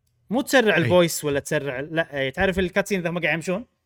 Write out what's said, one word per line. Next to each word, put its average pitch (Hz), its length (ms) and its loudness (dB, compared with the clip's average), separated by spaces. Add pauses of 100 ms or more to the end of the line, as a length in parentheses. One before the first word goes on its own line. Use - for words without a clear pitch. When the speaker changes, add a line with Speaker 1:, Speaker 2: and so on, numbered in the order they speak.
(300)
Speaker 1:
مو 233 100 0
تسرع 214 360 4
Speaker 2:
أي. 170 60 4
Speaker 1:
الفويس 170 420 2
ولا 143 160 0
تسرع 139 400 -4
ال-، 160 140 -10
لا، 160 160 -2
آه، 135 200 -4
تعرف 185 280 -2
الكاتسين 190 420 -2
إذا 165 100 -4
هم 175 80 -6
قاعد 160 160 0
يمشون 185 300 -4 (220)